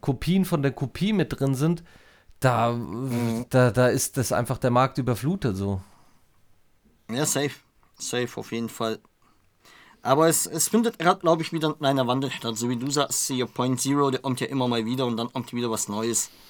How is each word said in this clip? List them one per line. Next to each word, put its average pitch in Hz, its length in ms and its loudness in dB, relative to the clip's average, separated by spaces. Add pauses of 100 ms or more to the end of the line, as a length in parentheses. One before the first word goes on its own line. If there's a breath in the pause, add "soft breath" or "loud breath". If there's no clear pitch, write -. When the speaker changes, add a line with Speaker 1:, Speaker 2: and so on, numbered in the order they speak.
Speaker 1:
Kopien 170 440 0
von 160 180 0
der 135 100 2
Kopie 170 400 -2
mit 180 260 0
drin 135 160 2
sind, 165 300 0 (560 soft breath)
da, 117 320 4
Speaker 2:
Mhm. 120 760 -2
Speaker 1:
da, 127 200 6
da 123 180 4
ist 120 280 0
das 127 160 0
einfach 120 260 0
der 127 120 0
Markt 127 280 2
überflutet, 123 580 -2
so. 98 240 -2 (1300 soft breath)
Speaker 2:
Ja, 127 140 0
safe. 143 300 0 (440)
Safe, 123 300 -4 (100)
auf 113 140 -10
jeden 117 160 -4
Fall. 110 300 -4 (1040 soft breath)
Aber 156 260 6
es, 160 180 2
es 156 220 -2
findet 226 300 0
grad, 185 220 4
glaub 165 200 4
ich, - 120 -6
wieder 156 160 0
ein 147 100 -4
kleiner 139 280 2
Wandel 131 240 0
statt. 117 260 -6
So 120 120 -2
wie 123 80 -2
du 131 140 -6
sagst, 139 380 0
hier 123 180 -2
Point 127 340 -2
Zero, 139 300 2
der 131 100 -2
kommt 127 200 -4
ja 127 60 -4
immer 127 220 -2
mal 117 160 0
wieder 127 220 -2
und 117 100 -2
dann 120 160 -6
kommt 120 200 -8
wieder 120 180 -4
was 107 180 -4
Neues. 110 420 -2 (200 loud breath)